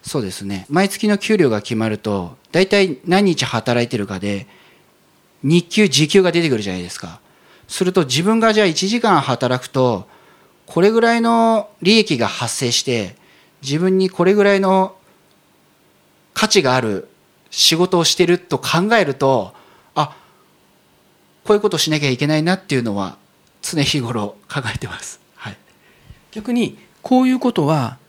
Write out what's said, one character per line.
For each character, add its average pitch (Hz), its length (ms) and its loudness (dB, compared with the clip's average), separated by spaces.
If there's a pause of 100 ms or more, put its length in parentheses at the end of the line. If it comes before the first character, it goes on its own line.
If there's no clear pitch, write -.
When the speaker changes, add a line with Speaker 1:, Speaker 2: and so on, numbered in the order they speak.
Speaker 1:
そ - 160 -6
う - 20 -2
で 95 100 -6
す - 120 -14
ね。 98 260 -8
毎 185 180 2
月 208 220 -4
の 202 80 2
給 214 180 -2
料 160 140 4
が 104 120 0
決 - 140 -8
ま 110 140 -2
る 107 80 -4
と、 98 400 -6 (160)
大 190 160 2
体 190 360 2
何 190 200 2
日 165 180 0
働 120 420 -2
い 120 40 -14
て 120 80 -4
る 101 100 -4
か 95 120 -8
で、 101 280 -6 (960)
日 170 240 2
給、 214 220 2
時 147 180 0
給 190 160 4
が 175 80 2
出 170 100 2
て 160 80 0
く 123 60 2
る 107 80 -4
じ 98 60 -6
ゃ 92 40 -6
な 92 60 -6
い - 20 -8
で 87 80 -12
す - 80 -14
か。 85 220 -16 (480)
す - 160 -4
る 180 80 0
と、 180 140 2
自 131 180 -2
分 226 160 2
が 220 140 2
じ 214 80 4
ゃ - 20 4
あ 196 40 4
一 165 200 -2
時 226 140 0
間 196 180 4
働 127 420 -2
く - 60 -16
と、 120 400 0 (580)
こ - 140 -4
れ 202 120 4
ぐ 226 100 2
ら 233 160 2
い 233 40 0
の 226 480 2 (120)
利 214 160 6
益 208 200 2
が 113 120 0
発 - 260 -6
生 120 160 -2
し - 120 -2
て、 113 340 -4 (440)
自 139 180 -4
分 190 180 2
に 190 120 2
こ - 140 -2
れ 190 100 4
ぐ 202 120 4
ら 202 100 4
い 190 60 0
の 190 340 0 (1400)
価 - 140 0
値 196 140 2
が 127 140 2
あ 127 60 2
る 104 280 -6 (420)
仕 - 240 2
事 175 240 2
を 160 60 2
し - 100 0
て 180 100 4
る 175 140 2
と - 200 -4
考 196 360 0
え 208 80 4
る 139 100 -2
と、 127 400 0 (400)
あ、 147 220 -4 (1300)
こ 214 100 2
う 208 40 4
い - 20 2
う - 20 -2
こ 208 80 0
と 165 80 -4
し 156 140 -2
な 156 80 0
き 143 60 -2
ゃ 135 40 2
い 123 80 0
け 147 100 -2
な 156 100 0
い 151 60 0
な 175 100 0
っ 190 80 -4
て - 140 -4
い 127 40 2
う 120 40 -4
の 107 120 -4
は、 98 220 -6 (440)
常 156 200 -4
日 143 180 -2
頃 113 380 -6 (120)
考 143 120 -6 (120)
え - 40 -10
て 120 100 -10
ま 85 140 -14
す。 - 180 -18 (160)
は - 140 -16
い。 101 80 -18 (720)
Speaker 2:
逆 220 220 -8
に、 233 240 -2 (240)
こ 254 220 2
う 254 40 2
い 254 60 2
う 254 60 -2
こ 247 120 0
と 160 140 0
は 143 320 -2 (120)